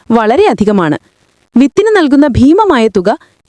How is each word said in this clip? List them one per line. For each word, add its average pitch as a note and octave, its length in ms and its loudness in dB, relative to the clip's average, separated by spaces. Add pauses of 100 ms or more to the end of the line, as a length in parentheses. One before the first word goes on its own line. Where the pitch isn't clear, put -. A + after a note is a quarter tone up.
(100)
വളരെ A#3 380 0
അധികമാണ്. F#3+ 500 -2 (580)
വിത്തിന് G4+ 400 0
നൽകുന്ന C#4+ 300 0
ഭീമമായ C#4 640 0
തുക G#3 300 -4 (300)